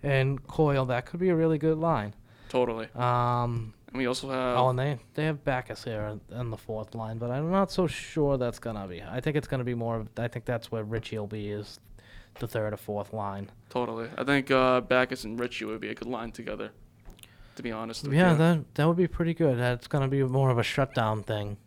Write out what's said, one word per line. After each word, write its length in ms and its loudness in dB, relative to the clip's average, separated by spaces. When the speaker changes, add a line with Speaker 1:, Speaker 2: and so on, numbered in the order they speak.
Speaker 1:
and 440 0
Coyle, 380 2
that 220 -2
could 120 -10
be 120 2
a 40 4
really 220 4
good 220 2
line. 340 0
Speaker 2:
Totally. 440 0
Speaker 1:
Um, 760 2
Speaker 2:
And 80 -10
we 100 0
also 220 -2
have 300 2
Speaker 1:
oh, 100 6
and 100 2
they, 200 -2
they 100 -2
have 180 -2
Backes 420 -4
here 180 -4
in, 80 -10
in 120 -4
the 80 -8
fourth 360 -8
line, 220 -6
but 140 -4
I'm 200 -2
not 220 2
so 140 2
sure 500 2
that's 220 -2
gonna 280 -6
be. 160 -10
I 180 -6
think 160 0
it's 120 -2
gonna 160 -2
be 100 -2
more 220 -2
of, 120 -4
I 100 -2
think 160 -8
that's 260 -4
where 140 -4
Ritchie 340 -4
will 80 -4
be, 220 -6
is 320 -8
the 80 -6
third 280 -2
or 20 -8
fourth 380 -6
line. 360 -6
Speaker 2:
Totally. 480 -4
I 60 -2
think, 260 2
uh, 320 6
Backes 420 2
and 160 -6
Ritchie 240 -4
would 160 -6
be 80 -8
a 60 -6
good 140 -10
line 240 -6
together, 380 -10
to 80 -12
be 100 -4
honest 320 -8
with 80 -2
Speaker 1:
Yeah, 200 8
Speaker 2:
you. 60 6
Speaker 1:
that, 360 4
that 120 4
would 120 4
be 80 4
pretty 260 -2
good. 260 4
That's 280 0
gonna 220 0
be 140 2
more 280 4
of 80 4
a 40 2
shutdown 600 0
thing 340 -4